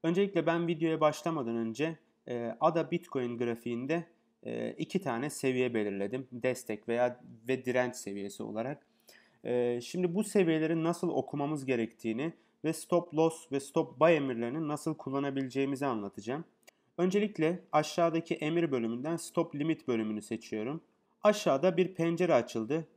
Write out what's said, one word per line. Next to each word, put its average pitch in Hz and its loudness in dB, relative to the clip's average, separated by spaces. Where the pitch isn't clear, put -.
Öncelikle 175 2
ben 165 2
videoya 160 0
başlamadan 151 0
önce, 117 -2
e, 120 -4
ada 160 2
Bitcoin 127 -4
grafiğinde, 120 -2
e, 117 -6
iki 180 -4
tane 135 -4
seviye 127 0
belirledim. 104 -2
Destek 123 -4
veya, 120 2
ve 127 -2
direnç 123 2
seviyesi 101 -8
olarak. 113 -6
E, 120 0
şimdi 175 -2
bu 208 0
seviyeleri 165 2
nasıl 170 0
okumamız 143 -2
gerektiğini 120 -2
ve 160 0
stop 170 0
loss 160 2
ve 139 0
stop 139 -2
buy 165 8
emirlerini 135 -2
nasıl 151 -4
kullanabileceğimizi 139 -2
anlatacağım. 113 -4
Öncelikle 180 2
aşağıdaki 165 2
emir 160 0
bölümünden 123 -2
stop 170 -2
limit 156 -2
bölümünü 110 0
seçiyorum. 110 -6
Aşağıda 180 4
bir 185 2
pencere 170 2
açıldı. 120 0